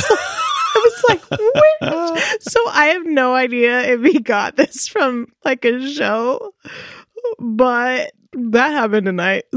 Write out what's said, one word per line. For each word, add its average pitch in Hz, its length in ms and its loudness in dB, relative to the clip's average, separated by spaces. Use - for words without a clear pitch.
<laughs> - 40 0
I 719 760 0
was 466 240 2
like, - 320 0
"What?" 339 640 -4
So - 240 0
I 294 200 2
have 339 180 0
no 262 280 2
idea 247 500 0
if 240 180 0
he 302 180 4
got 208 380 -2
this - 320 -2
from, 254 380 -2
like, 262 180 -2
a 247 240 0
show, 262 680 -4
but 247 720 0
that 247 380 0
happened 220 340 0
tonight. 185 400 -2